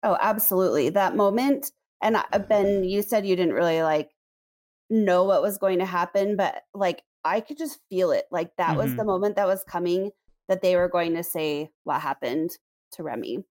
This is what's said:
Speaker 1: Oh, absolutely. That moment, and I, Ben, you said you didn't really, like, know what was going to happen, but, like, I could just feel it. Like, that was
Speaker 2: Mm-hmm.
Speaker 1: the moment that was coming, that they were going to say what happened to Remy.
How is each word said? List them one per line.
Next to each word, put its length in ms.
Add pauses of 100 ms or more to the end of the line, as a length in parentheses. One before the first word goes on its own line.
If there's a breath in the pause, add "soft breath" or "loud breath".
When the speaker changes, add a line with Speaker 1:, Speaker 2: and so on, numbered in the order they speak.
Speaker 1:
Oh, 200
absolutely. 680
That 260
moment, 560 (300)
and 160
I, 80 (120)
Ben, 480
you 180
said 240
you 80
didn't 180
really, 300
like, 260 (800)
know 360
what 180
was 140
going 220
to 60
happen, 520
but, 260 (100)
like, 300 (200)
I 180
could 180
just 200 (100)
feel 220
it. 200
Like, 260
that 200
was 100
Speaker 2:
Mm-hmm. 100
Speaker 1:
the 80
moment 300
that 120
was 160
coming, 480 (360)
that 160
they 120
were 140
going 260
to 80
say 460 (140)
what 180
happened 560 (360)
to 100
Remy. 400 (100)